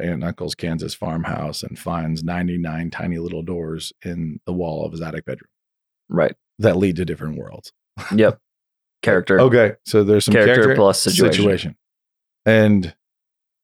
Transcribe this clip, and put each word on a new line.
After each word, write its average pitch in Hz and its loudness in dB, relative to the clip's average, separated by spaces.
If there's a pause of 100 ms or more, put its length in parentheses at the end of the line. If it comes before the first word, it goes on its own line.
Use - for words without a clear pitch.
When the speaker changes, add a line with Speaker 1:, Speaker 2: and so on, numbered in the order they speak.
Speaker 1:
aunt 87 -6
and 73 -6
uncle's 85 -8
Kansas 82 -8
farmhouse 80 -8
and - -14
finds 80 -6
ninety-nine 85 -6
tiny 85 -8
little 82 -8
doors 82 -10 (120)
in 85 -10
the 90 -8
wall 80 -6
of 80 -10
his 82 -12
attic 80 -12
bedroom - -14 (600)
Speaker 2:
Right. 82 0 (240)
Speaker 1:
that 101 2
lead 95 0
to 90 -6
different 78 -8
worlds. - -16 (260)
<laughs> - -10
Speaker 2:
Yep. 107 4 (640)
Character. 95 2
Speaker 1:
Okay. 120 6 (120)
So 107 4
there's 104 4
some 104 2
Speaker 2:
Character 110 6
Speaker 1:
character, 123 4
Speaker 2:
plus 98 4
situation. 90 2
Speaker 1:
situation. 92 0 (680)
And 107 4 (680)